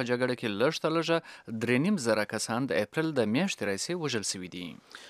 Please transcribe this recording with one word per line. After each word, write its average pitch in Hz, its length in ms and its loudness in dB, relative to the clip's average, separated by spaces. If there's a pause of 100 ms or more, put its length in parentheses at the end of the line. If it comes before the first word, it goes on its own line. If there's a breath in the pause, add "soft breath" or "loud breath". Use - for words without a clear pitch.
په 120 80 -2
جګړه 123 300 2
کې 120 80 -2 (100)
لږ 147 240 2
تر 160 160 0
لږه 165 200 2 (440 loud breath)
درې 120 140 4 (100)
نیم 196 220 2
زره 104 260 2
کسان 117 400 -2
د 95 140 4
اپریل 160 340 -2
د 104 160 2
میاشتې 196 320 -2
راهیسې 98 320 -4
وژل 123 320 -2
سوي 90 240 -10
دي. 90 80 -8 (440 loud breath)